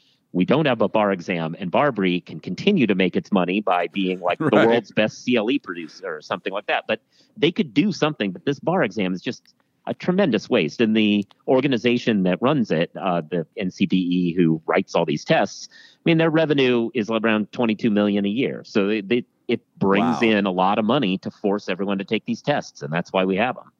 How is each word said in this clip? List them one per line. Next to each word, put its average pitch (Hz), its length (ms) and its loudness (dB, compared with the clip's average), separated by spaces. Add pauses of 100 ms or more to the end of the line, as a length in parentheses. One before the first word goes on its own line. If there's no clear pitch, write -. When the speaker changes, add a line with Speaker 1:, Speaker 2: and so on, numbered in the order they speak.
(340)
Speaker 1:
we 90 120 2
don't 147 220 2
have 117 160 2
a 98 60 2
bar 107 220 2
exam, 85 480 -4
and 92 120 -8
Barbary 101 500 2
can - 200 -14
continue 139 460 0
to 98 80 2
make 92 220 0
its - 160 -4
money 92 300 0
by 87 260 0
being, 92 320 -4
like, 87 180 -2
the 156 80 -2
Speaker 2:
Right. 139 220 4
Speaker 1:
world's 117 240 0
best - 320 -2
C 123 120 0
L 110 140 0
E 143 80 0
producer 85 480 -12 (100)
or 76 40 -16
something 95 320 -8
like 104 140 -8
that. 147 200 -2
But 113 140 -4 (360)
they 143 140 2
could 156 220 -4
do 185 200 2
something, 147 400 -2
but - 120 -16
this 143 160 -2
bar 170 220 0
exam 95 320 -2
is 87 80 -8
just - 200 -8 (440)
a 117 80 -6
tremendous 180 560 0
waste. 107 320 0
And 110 120 2
the 104 300 4 (220)
organization 123 800 2
that 90 180 0
runs 131 280 0
it, 82 200 0 (100)
uh, 87 220 -2
the 80 240 -4 (100)
N 92 140 -4
C 98 160 -2
D 95 100 -2
E, 90 380 0
who 80 320 2
writes 82 280 -2
all 85 120 0
these 76 180 -4
tests, - 480 0
I - 320 -20
mean, 165 140 4
their 165 120 2
revenue 139 600 2
is 107 160 -2
around 110 440 0
twenty-two 113 380 0
million 104 360 2
a - 20 -2
year. 101 380 -4
So 98 200 0
they, 107 140 -2
they, 117 240 -2 (240)
it 117 140 -2 (160)
brings 98 420 2
Speaker 2:
Wow. 113 80 4
Speaker 1:
in 104 160 2
a 98 80 0
lot 95 260 2
of 110 60 0
money 107 340 0
to 107 120 -10
force 101 400 -4
everyone 98 280 -2
to 98 60 -6
take 107 220 -4
these 117 160 -6
tests, - 400 -6
and 71 100 -10
that's 85 220 -6
why 95 100 2
we 95 120 0
have 117 200 -2
'em. - 240 -20